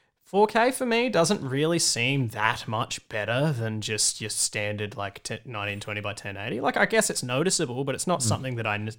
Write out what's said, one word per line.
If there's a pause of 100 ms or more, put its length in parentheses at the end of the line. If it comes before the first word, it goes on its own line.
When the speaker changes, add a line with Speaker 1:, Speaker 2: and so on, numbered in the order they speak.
(220)
Speaker 1:
Four
K
for
me
doesn't
really
seem
that
much
better
than
just
your
standard,
like,
t-,
nineteen
twenty
by
ten
eighty.
Like,
I
guess
it's
noticeable,
but
it's
not
Speaker 2:
Mm.
Speaker 1:
something
that
I
ne-,